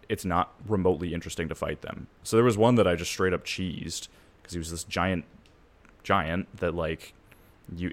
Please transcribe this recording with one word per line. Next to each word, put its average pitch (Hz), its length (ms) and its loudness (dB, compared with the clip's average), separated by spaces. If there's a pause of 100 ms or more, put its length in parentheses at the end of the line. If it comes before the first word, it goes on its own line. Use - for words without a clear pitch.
it's 104 180 -4
not 87 280 0 (140)
remotely 90 460 0
interesting 85 360 -6
to 78 60 -6
fight 78 260 -6
them. - 260 -12 (160)
So - 140 2
there 120 80 8
was 110 120 4
one 120 180 6
that 104 120 6
I 87 80 4
just 85 160 -4
straight 92 220 2
up 82 100 -2
cheesed, - 640 -6 (360)
'cause - 100 -16
he 90 60 -6
was 80 120 -8
this 85 140 -8
giant, 90 400 -2 (800)
giant 92 440 0 (100)
that, 87 160 -2
like, 82 400 -4 (600)
you, 87 180 -4